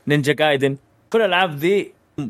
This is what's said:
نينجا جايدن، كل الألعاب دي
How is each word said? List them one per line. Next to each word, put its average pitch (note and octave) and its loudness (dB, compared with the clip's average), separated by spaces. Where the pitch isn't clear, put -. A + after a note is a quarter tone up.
نينجا D3 2
جايدن، C#3 0
كل A3+ 2
الألعاب F3+ 0
دي F3+ -2